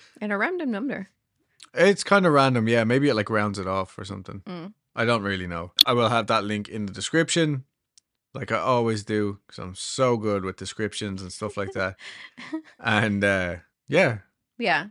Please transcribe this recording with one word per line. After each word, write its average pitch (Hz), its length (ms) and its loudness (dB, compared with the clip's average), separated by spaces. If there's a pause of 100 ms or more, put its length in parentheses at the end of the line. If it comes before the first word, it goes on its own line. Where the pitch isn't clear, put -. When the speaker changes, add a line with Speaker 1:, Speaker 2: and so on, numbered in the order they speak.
(200)
Speaker 1:
And 214 120 -4
a 202 40 0
random 294 360 -2
number. 202 380 -6 (640)
Speaker 2:
It's 185 280 4
kinda 190 280 4
random, 131 380 4
yeah. 117 140 4
Maybe 131 260 4
it, 123 60 4
like, 104 160 0
rounds 104 300 0
it 92 80 -4
off 95 280 -4
or 101 80 -12
something. 98 420 -12
Speaker 1:
Mm. 180 260 -12 (240)
Speaker 2:
I 117 80 0
don't 113 180 2
really 95 240 -2
know. 87 260 -8 (120)
I 131 80 2
will 120 160 4
have 113 200 2
that 110 140 4
link 104 260 -4
in 107 180 -6
the 95 60 -8
description. 151 720 0 (720)
Like - 160 -8
I 110 60 2
always 113 460 0
do, 104 440 -2
'cause - 100 -20
I'm 92 160 -10
so 127 420 0
good 104 280 0
with 95 120 -6
descriptions 101 680 -6
and 90 100 -12
stuff - 240 -8
like 98 160 -6
that. 95 240 -4 (420)
Speaker 1:
<laughs> - 400 -12
Speaker 2:
And, 104 460 2
uh, 92 320 2 (320)
yeah. 135 300 2 (400)
Speaker 1:
Yeah. 180 320 0